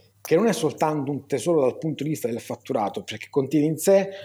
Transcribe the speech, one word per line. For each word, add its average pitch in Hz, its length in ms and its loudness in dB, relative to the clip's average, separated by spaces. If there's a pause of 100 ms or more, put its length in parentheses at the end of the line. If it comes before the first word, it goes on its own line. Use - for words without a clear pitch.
(200)
che - 160 2
non 220 120 4
è 202 40 4
soltanto 151 580 -2
un 139 160 -6
tesoro 147 360 2
dal 123 160 2
punto 156 240 -4
di 151 80 -2
vista 147 180 -4
del 117 120 -6
fatturato, 110 640 -4
perché - 260 -12
contiene 143 340 2
in 156 140 0
sé 196 320 4 (140)